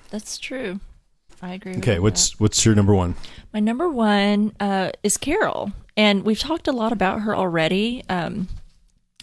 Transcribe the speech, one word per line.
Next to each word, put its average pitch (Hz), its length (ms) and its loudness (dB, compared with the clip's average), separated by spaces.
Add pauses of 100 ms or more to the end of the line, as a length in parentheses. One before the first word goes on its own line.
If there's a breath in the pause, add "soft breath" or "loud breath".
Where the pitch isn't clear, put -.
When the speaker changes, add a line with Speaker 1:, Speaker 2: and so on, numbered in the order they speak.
(100)
Speaker 1:
that's - 260 -10
true. 214 440 -8 (600)
I 180 140 -10
agree 185 180 -12
with 185 80 -6
Speaker 2:
Okay, 113 140 2
Speaker 1:
that. 87 80 0
Speaker 2:
what's, - 360 0
what's - 280 2
your 110 80 8
number 104 200 6
one? 87 200 2 (400 loud breath)
Speaker 1:
My 214 60 -2
number 240 280 2
one, 208 720 2
uh, 196 300 0 (120)
is 202 140 0
Carol, 285 560 -2 (240)
and 202 260 4
we've 214 160 0
talked 320 300 -4
a 294 40 0
lot 226 200 0
about 202 300 0
her 208 120 -2
already. 190 760 0
Um, 185 380 -4 (760)